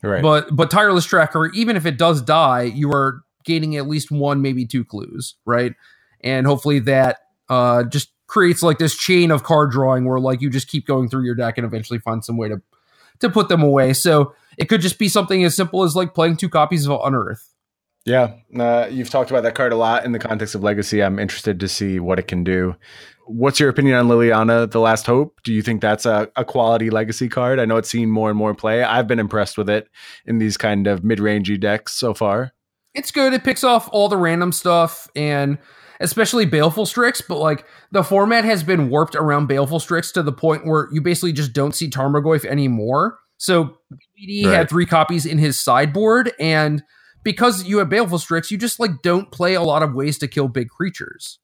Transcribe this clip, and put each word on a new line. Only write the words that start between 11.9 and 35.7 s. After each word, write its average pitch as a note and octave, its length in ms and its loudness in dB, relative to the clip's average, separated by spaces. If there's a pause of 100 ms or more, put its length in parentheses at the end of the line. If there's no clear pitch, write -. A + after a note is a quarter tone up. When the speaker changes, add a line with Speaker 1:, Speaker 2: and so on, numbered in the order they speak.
Speaker 2:
find A2+ 260 -4
some A#2 140 -4
way A2 120 -4
to, G#2 120 -6 (600)
to - 80 2
put G3 200 2
them E3 140 4
away. C3+ 300 4
So D3 400 4 (240)
it - 80 -2
could G#3+ 160 2
just F3+ 180 -2
be G#3+ 80 2
something F#3+ 360 2
as F3 120 2
simple F#3 280 0
as, D#3+ 120 0
like, F3+ 180 -2
playing E3 240 2
two F#3 120 -4
copies D3+ 380 2
of C#3+ 160 0
Unearth. B2+ 500 -4 (520)
Speaker 1:
Yeah, A#2+ 280 2 (240)
uh, A#2 320 2
you've B2+ 200 -8
talked C3 220 -2
about B2+ 120 0
that A2+ 120 -2
card B2+ 180 0
a - 20 0
lot A2+ 300 0
in A#2+ 80 -2
the A2+ 60 -4
context G#2+ 360 -6
of G2 80 -6
Legacy. G#2 400 0
I'm G2 160 0
interested G2+ 400 -4
to G2 80 -4
see F#2+ 320 -4
what F2+ 200 -2
it F2+ 80 -6
can F2+ 160 -4
do. F#2 320 -2 (500)
What's A#2+ 340 -2
your D3 80 4
opinion C3+ 300 2
on A#2+ 100 4
Liliana, A#2 640 4
The A#2 80 0
Last A2+ 260 2
Hope? B2+ 380 0
Do A#2 80 -6
you A2 100 0
think G#2+ 200 -2
that's G#2+ 240 0
a, G#2+ 320 0
a B2+ 80 -2
quality A2+ 440 2
Legacy A2 380 -2
card? B2+ 320 0
I A#2+ 60 0
know A2+ 100 0
it's A2+ 140 -2
seen A#2 200 -2
more A2 200 0
and G#2+ 80 -2
more G#2+ 180 -2
play. A2 280 -2
I've A#2 240 0
been A#2 120 0
impressed G#2 380 -2
with G2+ 120 -2
it G#2+ 200 -2 (360)
in A#2 120 -2
these A2 180 0
kind G#2 320 0
of F#2+ 160 -2
mid-rangey G#2 560 0
decks G#2 340 -4
so A#2 200 -4
far. A2 400 -2 (400)
Speaker 2:
It's C#4 180 -10
good. C4+ 220 2
It C4 100 -2
picks C4 220 -2
off A#3+ 260 2
all G#3 160 2
the G3+ 80 0
random F3 380 0
stuff, E3+ 600 0
and C#3+ 440 -2 (420)